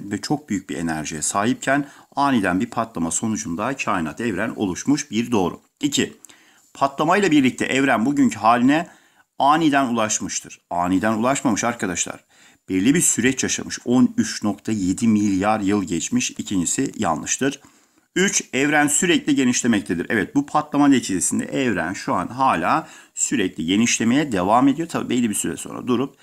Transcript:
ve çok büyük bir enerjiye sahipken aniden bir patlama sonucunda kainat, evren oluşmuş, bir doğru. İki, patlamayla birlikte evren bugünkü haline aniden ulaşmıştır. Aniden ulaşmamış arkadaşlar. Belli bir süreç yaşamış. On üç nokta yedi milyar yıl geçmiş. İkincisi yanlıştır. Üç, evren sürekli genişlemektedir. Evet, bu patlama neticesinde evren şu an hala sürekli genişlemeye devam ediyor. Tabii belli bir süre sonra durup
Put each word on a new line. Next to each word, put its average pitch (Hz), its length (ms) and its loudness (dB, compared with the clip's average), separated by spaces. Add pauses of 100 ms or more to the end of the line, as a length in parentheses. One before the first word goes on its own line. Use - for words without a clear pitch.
(120)
ve 101 100 -4
çok - 280 -6
büyük 95 200 -4
bir 67 80 -6
enerjiye 80 440 -6
sahipken 131 680 0 (260)
aniden 110 440 2
bir 117 100 -4
patlama 92 420 -6
sonucunda 104 680 -4
kainat, 92 440 -4
evren 110 340 -4
oluşmuş, 117 560 -2
bir 117 200 -2
doğru. 92 300 0 (200)
İki, 143 320 -2 (600)
patlamayla 170 580 2
birlikte 131 340 4
evren 127 400 2
bugünkü 135 340 2
haline 123 480 4 (520)
aniden 143 460 4
ulaşmıştır. 107 840 -4
Aniden 92 440 2
ulaşmamış 120 500 0
arkadaşlar. 113 600 -4 (460)
Belli 98 260 2
bir 170 60 2
süreç 127 420 0
yaşamış. - 420 -6
On 123 320 4
üç - 260 -2
nokta 104 280 -4
yedi 95 360 0
milyar 104 520 2
yıl 101 240 0
geçmiş. 90 480 -2
İkincisi - 640 -4
yanlıştır. 101 640 -2 (560)
Üç, 190 280 0 (100)
evren 147 340 2
sürekli 156 480 2
genişlemektedir. 117 760 0
Evet, 101 260 -2
bu 143 100 0
patlama 143 420 0
neticesinde 110 580 0
evren 101 480 -2
şu 131 200 -4
an 90 140 -2
hala 120 600 0 (260)
sürekli 131 520 -2
genişlemeye 117 680 2
devam 107 360 4
ediyor. 151 200 0
Tabii - 220 -4
belli 120 200 0
bir 98 60 -4
süre - 220 -6
sonra - 300 -12
durup 123 360 0